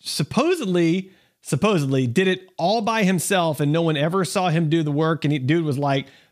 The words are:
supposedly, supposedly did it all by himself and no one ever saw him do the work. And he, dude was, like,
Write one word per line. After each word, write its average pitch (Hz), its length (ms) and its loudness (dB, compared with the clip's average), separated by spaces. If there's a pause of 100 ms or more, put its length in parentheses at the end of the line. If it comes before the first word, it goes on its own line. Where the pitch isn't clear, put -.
supposedly, 190 1080 -2 (300)
supposedly 139 680 0
did 185 220 2
it 185 200 -4 (100)
all 196 240 0
by 220 220 0
himself 180 560 0
and 147 120 0
no 165 100 2
one 160 140 0
ever 165 280 0
saw 185 240 0
him 160 200 2
do 160 140 2
the 147 100 -2
work. 160 320 0
And 147 80 2
he, 151 60 0
dude 151 260 0
was, 143 140 -2
like, 139 280 0 (260)